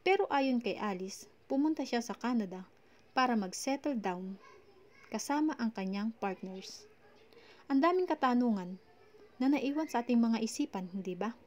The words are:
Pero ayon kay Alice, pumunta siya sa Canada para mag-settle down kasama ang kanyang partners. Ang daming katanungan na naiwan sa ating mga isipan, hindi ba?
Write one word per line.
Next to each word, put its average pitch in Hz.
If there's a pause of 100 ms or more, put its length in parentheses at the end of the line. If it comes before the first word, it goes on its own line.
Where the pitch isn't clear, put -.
Pero 392
ayon 269
kay 226
Alice, 190 (160)
pumunta 285
siya 240
sa 220
Canada 196 (480)
para 247
mag-settle 262
down 190 (720)
kasama 294
ang 226
kanyang 202
partners. 190 (800)
Ang 277
daming 359
katanungan 240 (540)
na 262
naiwan 285
sa 240
ating 240
mga 226
isipan, 214
hindi 185
ba? 196 (120)